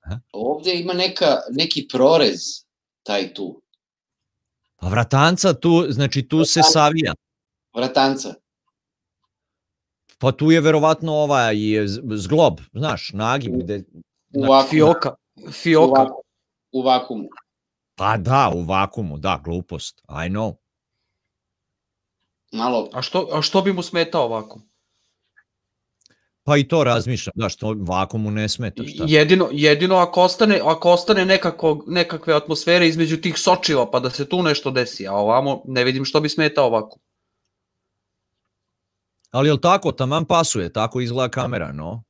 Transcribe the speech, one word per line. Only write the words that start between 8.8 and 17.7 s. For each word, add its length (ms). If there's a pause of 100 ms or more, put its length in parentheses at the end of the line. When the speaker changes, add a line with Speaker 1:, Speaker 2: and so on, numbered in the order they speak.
Speaker 1:
Pa 140
tu 180
je 100
verovatno 540
ovaj 420 (300)
z-, 140 (160)
zglob, 440 (120)
znaš, 420
nagib 400
Speaker 2:
U, 40
Speaker 1:
gde 260 (500)
Speaker 2:
u 60
Speaker 1:
na 80
Speaker 2:
vakuumu. 220
Speaker 3:
Fioka, 440 (360)
fioka. 520
Speaker 2:
U 20
vaku-, 180 (500)
u 100
vakuumu. 460 (680)